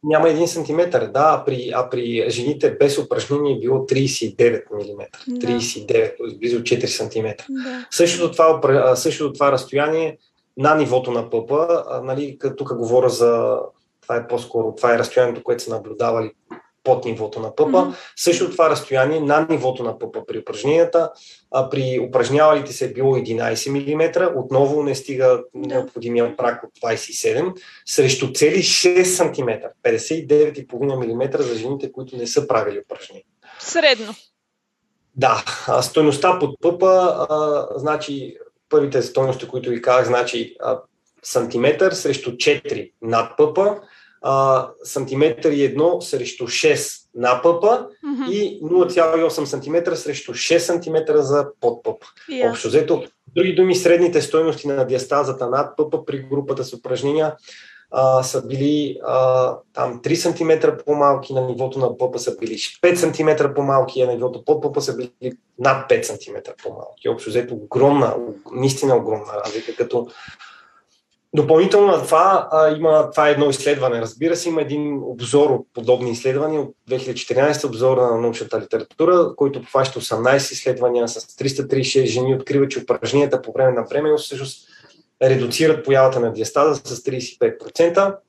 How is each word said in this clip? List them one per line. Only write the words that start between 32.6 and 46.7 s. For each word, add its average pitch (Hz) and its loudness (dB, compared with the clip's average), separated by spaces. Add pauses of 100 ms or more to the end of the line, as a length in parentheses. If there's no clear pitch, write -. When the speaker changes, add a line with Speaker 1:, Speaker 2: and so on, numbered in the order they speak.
Speaker 1:
упражнения. - -18 (340)
Speaker 2:
Средно. 262 0 (1000)
Speaker 1:
Да, 127 2 (240)
а, 127 2
стойността 156 2
под 143 -4
пъпа, 180 2
а, 151 0
значи, 143 -6 (340)
първите 139 2
стойности, 131 -2
които 127 -6
ви 120 -4
казах, 127 4
значи, 120 -2
а, - -4 (440)
сантиметър 131 0
срещу - -4
четири - -2 (100)
над 113 -2
пъпа, 190 2 (420)
а, 135 2 (160)
сантиметър 151 0
и 143 2
едно 151 0
срещу 123 -8
шест - -2